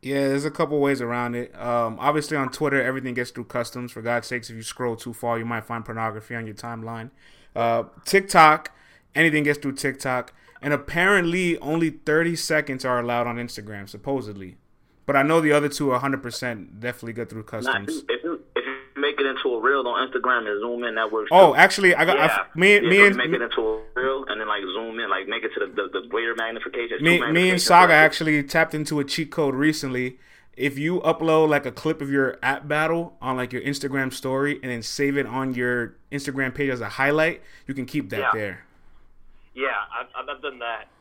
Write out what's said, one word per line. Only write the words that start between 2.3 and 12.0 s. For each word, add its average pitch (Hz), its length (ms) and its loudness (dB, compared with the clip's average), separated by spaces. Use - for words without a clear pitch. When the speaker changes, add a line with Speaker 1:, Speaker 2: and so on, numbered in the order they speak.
Speaker 1:
on 135 140 -2
Twitter, 139 320 0
everything 127 320 -4
gets 120 160 -6
through 123 140 -12
customs. 123 480 -8
For 113 100 -14
God's 120 240 -2
sakes, 120 240 -8
if 113 60 -16
you 113 60 -14
scroll 117 340 -6
too 120 180 -12
far, 117 240 -2
you 113 60 -6
might 117 200 -6
find 117 200 -8
pornography 110 500 -8
on 113 120 -8
your 107 80 -12
timeline. 113 560 -12
Uh, 117 280 2
TikTok, 165 680 6
anything 151 300 4
gets 147 140 2
through 139 160 -4
TikTok. 127 580 -4
And 143 120 0
apparently, 175 880 2
only 160 320 0
thirty 165 460 0